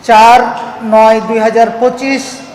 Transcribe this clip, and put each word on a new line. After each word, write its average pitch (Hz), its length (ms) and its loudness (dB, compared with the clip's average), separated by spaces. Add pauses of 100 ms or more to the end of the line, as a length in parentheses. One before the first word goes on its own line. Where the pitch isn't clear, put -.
চার 233 360 4 (440)
নয় 220 380 2
দুই 226 180 -4
হাজার 226 280 0 (120)
পঁচিশ 254 580 -4 (180)